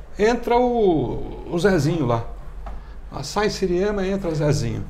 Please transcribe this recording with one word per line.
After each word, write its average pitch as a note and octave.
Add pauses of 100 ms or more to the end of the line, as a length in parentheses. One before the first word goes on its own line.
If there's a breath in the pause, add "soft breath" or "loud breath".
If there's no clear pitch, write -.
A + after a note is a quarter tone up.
(180)
entra A#3
o, F#3+
o E3+
Zezinho E3
lá. A#2 (920 loud breath)
Ah, D3
sai G#3
Siriema, G3
entra F#3+
Zezinho. A#2